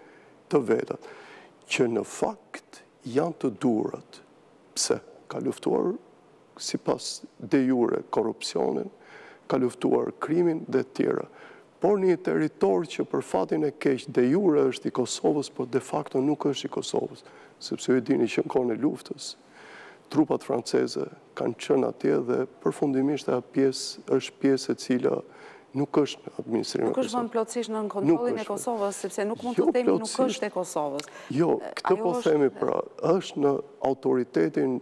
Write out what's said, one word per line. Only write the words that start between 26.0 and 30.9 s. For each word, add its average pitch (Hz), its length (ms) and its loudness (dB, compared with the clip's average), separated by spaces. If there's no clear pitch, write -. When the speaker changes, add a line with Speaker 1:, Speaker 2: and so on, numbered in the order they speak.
Speaker 1:
është - 240 -2
në - 140 -14
administrimin - 480 -2
e - 20 0
Speaker 2:
Nuk - 80 -2
është 262 80 2
Speaker 1:
Kosovës. 247 140 -4
Speaker 2:
vënë 233 160 -4
plotësisht 220 340 -2
nën 220 140 -4
Speaker 1:
Nuk 202 100 -4
Speaker 2:
kontrollin 202 400 2
e 226 80 -4
Speaker 1:
është. - 80 -8
Speaker 2:
Kosovës, 202 540 -4
sepse 196 220 -4
nuk 226 200 -6
mund 240 140 -2
Speaker 1:
Jo 302 80 2
Speaker 2:
të 339 80 4
themi 247 160 2
nuk 226 100 2
Speaker 1:
plotësisht. 254 320 0
Speaker 2:
është 214 140 -4
e 196 80 -8
Kosovës. 147 540 -4